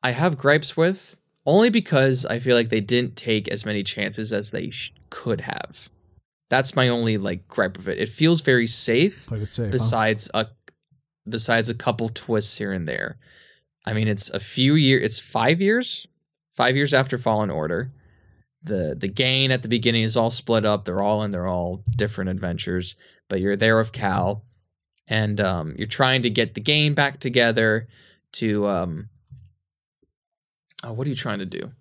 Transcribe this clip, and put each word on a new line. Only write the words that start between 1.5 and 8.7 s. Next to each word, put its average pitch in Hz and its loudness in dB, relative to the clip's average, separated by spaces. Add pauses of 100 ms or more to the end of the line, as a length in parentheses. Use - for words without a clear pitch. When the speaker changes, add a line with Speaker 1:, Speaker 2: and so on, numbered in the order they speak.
Speaker 1:
because 135 2
I 117 -4
feel 123 2
like 117 2
they 110 0
didn't 120 0
take 107 0
as - -2
many 104 -4
chances 107 -4
as 104 -2
they - -6
sh-, - -8 (180)
could - -6
have. - -10 (640)
That's 131 2
my 127 4
only, 117 0
like, 95 -8
gripe 98 -2
of - -10
it. - -4
It 107 -2
feels 160 2
very 123 2
safe, 123 2